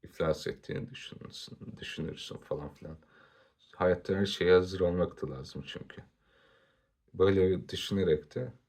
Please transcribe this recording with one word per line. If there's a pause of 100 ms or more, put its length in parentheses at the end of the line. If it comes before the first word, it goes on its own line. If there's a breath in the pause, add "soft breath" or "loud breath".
iflas
ettiğini
düşünürsün, (200)
düşünürsün
falan
filan. (760 soft breath)
Hayatta
her
şeye
hazır
olmak
da
lazım
çünkü. (1120 soft breath)
Böyle
düşünerek
de (160)